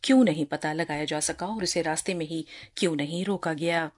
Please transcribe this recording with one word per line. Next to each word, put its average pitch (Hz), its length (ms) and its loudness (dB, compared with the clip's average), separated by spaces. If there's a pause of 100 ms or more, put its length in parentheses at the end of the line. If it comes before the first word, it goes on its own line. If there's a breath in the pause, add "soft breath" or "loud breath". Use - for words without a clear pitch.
کیوں 262 240 8
نہیں 156 200 2
پتہ 151 240 -4
لگایا 156 360 -2
جا 151 160 -2
سکا 156 260 -4
اور 214 160 -4
اسے 175 200 0
راستے 160 320 -2
میں 170 120 -4
ہی 160 160 -6 (320 loud breath)
کیوں 170 220 2
نہیں 156 280 -2
روکا 185 280 -2
گیا۔ 165 460 0